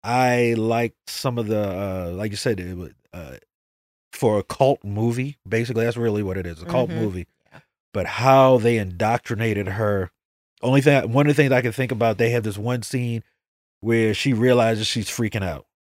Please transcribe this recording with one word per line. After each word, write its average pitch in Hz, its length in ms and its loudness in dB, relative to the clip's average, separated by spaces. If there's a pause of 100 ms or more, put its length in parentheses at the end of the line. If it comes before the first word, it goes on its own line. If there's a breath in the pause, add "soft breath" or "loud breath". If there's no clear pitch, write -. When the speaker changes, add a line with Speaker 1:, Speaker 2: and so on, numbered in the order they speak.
Speaker 1:
I 123 540 2
liked 113 520 -2
some 123 280 -4
of 113 100 -4
the, 107 140 0
uh, 92 520 -4
like 101 180 -6
you 101 60 -10
said, 107 220 -2
it 90 160 -8
was, 90 160 -12 (220)
uh, 82 220 -16 (760)
for 107 260 2
a 95 40 -2
cult - 400 0
movie, 117 540 -4 (100)
basically, 113 380 -2
that's 117 120 -2
really 107 260 0
what 92 140 -4
it 92 80 -6
is, 85 160 -12
a 90 40 -16
cult 123 240 0
Speaker 2:
Mm-hmm. 110 100 -6
Speaker 1:
movie. 92 280 -4 (260 loud breath)
Speaker 2:
Yeah. - 60 -20 (340 loud breath)
Speaker 1:
But 95 140 -4
how 131 500 6
they 117 200 2
indoctrinated 107 920 -2
her, 98 420 -2 (500)
only 131 200 4
thing, 139 320 4
one 143 140 4
of 147 80 4
the 151 60 4
things 139 100 2
I 131 100 4
can 120 100 -2
think 127 200 -4
about, 113 260 0
they 117 140 2
have 120 120 0
this 104 140 -6
one 120 260 -4
scene 120 400 -4 (560)
where 113 340 2
she 135 200 0
realizes 113 540 4
she's 110 220 -4
freaking 110 340 -4
out, 80 220 -6 (240)